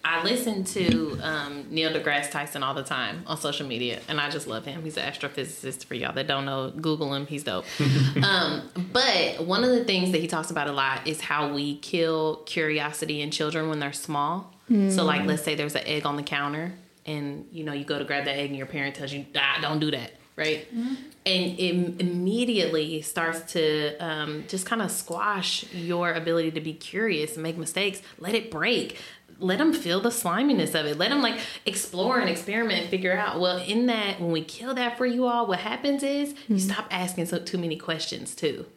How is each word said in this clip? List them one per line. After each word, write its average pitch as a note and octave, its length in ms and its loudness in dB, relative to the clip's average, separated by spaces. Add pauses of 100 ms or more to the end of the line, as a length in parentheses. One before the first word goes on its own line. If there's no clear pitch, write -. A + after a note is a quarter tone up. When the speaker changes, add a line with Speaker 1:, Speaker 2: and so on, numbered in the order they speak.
Speaker 1:
I E3+ 200 2
listen A3 400 0
to, E3 580 0
um, C#3+ 480 -4
Neil D#3+ 220 2
deGrasse C#3+ 380 0
Tyson D3 340 -4
all C3+ 100 0
the C#3 100 -4
time C3 440 -4
on D#3 120 -4
social C#3+ 260 -4
media, A#2+ 420 -4
and D3+ 120 -2
I C#3+ 80 -2
just C#3+ 200 -6
love A2 160 -6
him. D3 180 -10
He's D#3 140 -6
an - 120 -2
astrophysicist. C3+ 760 -8
For - 100 -8
y'all C3 200 -2
that C3+ 120 -2
don't C#3 180 -2
know, C3+ 360 -4
Google D#3 340 0
him. C#3 140 -4
He's D3 160 -6
dope. F#2 220 -2 (120)
Speaker 2:
<laughs> C3+ 440 4
Speaker 1:
Um, E3+ 400 2 (300)
but G3+ 540 2
one G3 160 2
of B3+ 80 6
the A#3+ 140 4
things F#3 280 4
that D#3+ 80 4
he E3 60 0
talks D#3+ 240 -2
about D3+ 180 0
a D3 40 0
lot C3+ 340 0
is D#3 140 -2
how D3 320 0
we C#3+ 240 -2
kill D#3+ 600 2 (100)
curiosity D3+ 760 -2
in D3+ 100 -2
children D#3 380 0
when D3+ 100 0
they're C#3+ 140 -2
small. D#3 600 -2 (360)
So, F#3+ 160 4
like, D3 180 4
Speaker 3:
Mm. - 60 2
Speaker 1:
let's - 160 2
say D3+ 100 0
there's D3 220 -2
an - 100 0
egg D3+ 200 -2
on D3 100 0
the C#3+ 80 -4
counter, D3 480 -2 (320)
and, D3 480 -6
you D#3+ 100 -10
know, D3+ 100 -4
you C#3+ 120 -4
go C#3+ 160 0
to C#3 40 -2
grab C#3+ 200 0
that C#3 120 0
egg, C#3+ 120 -2
and C#3 80 -4
your C3+ 100 -6
parent C#3 300 -4
tells C#3 160 -6
you, C#3+ 120 -6 (120)
"Ah, C#3 260 2
don't D#3 160 0
do D3+ 140 2
that," B2 220 -6 (200)
right? D#3 320 0 (100)
Speaker 4:
Mm-hmm. B3 180 -2 (300)
Speaker 1:
And F3+ 360 2
it F3+ 400 2
immediately F3 1000 2
starts E3 500 -2
to, D3+ 420 4 (100)
um, D3+ 440 -2
just F#3+ 200 -4
kinda A3 200 2
squash - 840 -2
your F3 400 0
ability E3 400 2
to D#3+ 80 -2
be D#3 120 -6
curious D#3+ 640 -2
and D#3+ 100 -6
make E3 120 -4
mistakes. F#3+ 460 -2 (160)
Let G3 160 -2
it A3 160 -2
break. F#3+ 480 0 (400)
Let F#3+ 220 2
'em D#4 120 6
feel F3+ 280 2
the A#3 100 4
sliminess G3 640 2
of D#3 120 2
it. D3 120 0
Let G#3+ 140 4
'em, C#4+ 100 4
like, A3+ 160 2 (260)
explore G3+ 540 2
and G3 100 4
experiment G3+ 520 0
and E3+ 100 -4
figure F#3 260 2
out. G3 220 0
Well, F3+ 200 4
in G#3 280 2
that, G3+ 340 0
when E3+ 120 2
we D#3+ 100 2
kill B3 320 -8
that A#3+ 240 -2
for B3+ 80 2
you B3 200 2
all, A#3+ 200 2
what F3+ 140 0
happens C#4 420 0
is C#4+ 320 0 (140)
you G#3+ 80 4
Speaker 3:
Mm. F#3 40 4
Speaker 1:
stop G3+ 300 0
asking F3+ 360 -2
so, F3 120 -2
too F3+ 200 -4
many E3 180 -2
questions, - 580 -6
too. - 300 -2 (120)